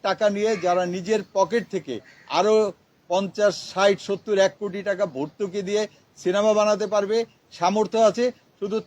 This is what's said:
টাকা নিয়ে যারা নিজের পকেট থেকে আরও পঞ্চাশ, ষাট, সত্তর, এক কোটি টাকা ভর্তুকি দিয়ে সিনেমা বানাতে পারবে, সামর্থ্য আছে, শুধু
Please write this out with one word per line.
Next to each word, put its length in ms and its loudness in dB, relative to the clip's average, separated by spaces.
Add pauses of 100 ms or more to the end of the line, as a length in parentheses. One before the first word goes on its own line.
টাকা 280 0
নিয়ে 260 0
যারা 300 0
নিজের 340 -2 (140)
পকেট 360 0
থেকে 300 -6 (280)
আরও 460 2 (340)
পঞ্চাশ, 640 -2
ষাট, 260 4
সত্তর, 380 -4
এক 220 2
কোটি 240 -8
টাকা 220 -2
ভর্তুকি 560 -8
দিয়ে 260 -2 (300)
সিনেমা 360 2
বানাতে 340 2
পারবে, 380 -2 (260)
সামর্থ্য 460 0
আছে, 340 2 (280)
শুধু 280 -4